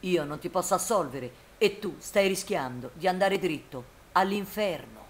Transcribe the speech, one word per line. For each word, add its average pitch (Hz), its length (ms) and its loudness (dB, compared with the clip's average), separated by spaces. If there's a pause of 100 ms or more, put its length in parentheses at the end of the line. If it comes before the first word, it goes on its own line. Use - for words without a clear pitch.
io 180 240 2
non 147 140 -6
ti 175 100 -6
posso 185 260 0
assolvere 143 720 -2 (120)
e 202 200 4
tu 170 200 -6
stai 196 300 2
rischiando 135 680 -2
di 170 140 0
andare 190 300 4
dritto 151 460 -4 (280)
all'inferno. 190 960 0